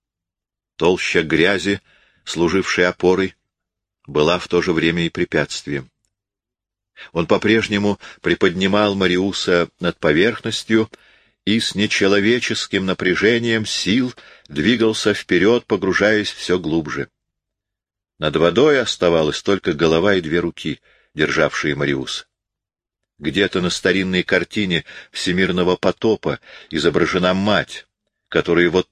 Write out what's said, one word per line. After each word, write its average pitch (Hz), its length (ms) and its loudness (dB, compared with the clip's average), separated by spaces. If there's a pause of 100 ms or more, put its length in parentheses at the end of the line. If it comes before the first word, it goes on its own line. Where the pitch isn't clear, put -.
(760)
Толща 87 440 0
грязи, 85 580 0 (440)
служившей 87 640 0
опорой, 92 480 0 (720)
была 76 320 0
в - 80 -14
то 87 140 0
же 87 120 0
время 82 320 0
и 82 40 -4
препятствием. 71 800 -6 (1200)
Он 82 140 -2
по-прежнему 104 720 2 (220)
приподнимал 95 720 2
Мариуса 90 760 0 (100)
над 87 180 -4
поверхностью 110 920 0 (560)
и 107 140 0
с - 140 -6
нечеловеческим 101 1120 0
напряжением 107 800 0
сил 123 480 -2 (340)
двигался 107 640 0
вперёд, 101 520 2
погружаясь 98 640 0
всё - 280 -2
глубже. 78 500 -4 (1080)
Над 76 160 -2
водой 104 440 4
оставалась 82 640 0
только 92 320 0
голова 82 420 2
и 92 60 0
две 80 180 -2
руки, 82 400 -6 (360)
державшие 76 600 0
Мариуса. 69 500 -4 (920)
Где-то 95 440 0
на 90 80 0
старинной 92 540 0
картине 90 640 -2 (260)
всемирного 90 640 0
потопа - 640 -2 (300)
изображена 82 640 0
мать, 98 540 -2 (420)
которая 85 400 2
вот 90 220 0